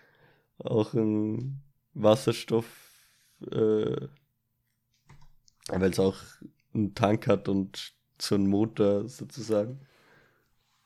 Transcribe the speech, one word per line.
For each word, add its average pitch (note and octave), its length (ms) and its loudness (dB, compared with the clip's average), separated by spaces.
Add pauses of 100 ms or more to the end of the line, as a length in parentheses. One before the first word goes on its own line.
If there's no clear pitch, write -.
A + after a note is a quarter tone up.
(600)
auch A2 340 0
ein A2 680 -2 (320)
Wasserstoff, A2+ 720 2 (840)
äh, G#2+ 560 0 (1600)
weil's F#2 320 0
auch F#2+ 160 2 (580)
einen G2+ 220 -2
Tank G#2 320 2
hat G2+ 220 2
und G2 440 -4 (260)
so - 160 -2
einen G2 120 2
Motor G2+ 600 2
sozusagen. A2 720 -4 (1040)